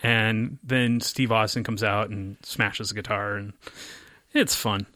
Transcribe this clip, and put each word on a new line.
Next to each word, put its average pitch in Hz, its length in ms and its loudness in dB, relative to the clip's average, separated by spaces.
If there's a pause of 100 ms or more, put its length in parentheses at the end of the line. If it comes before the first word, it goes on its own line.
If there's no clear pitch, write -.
and 113 600 2
then 123 380 2
Steve 120 320 0
Austin 110 320 2
comes 107 180 -4
out 104 280 0
and 98 320 -8
smashes - 480 -2
the 104 60 -6
guitar, 101 400 -4
and 101 180 -10 (800)
it's 294 200 4
fun. 104 300 0 (120)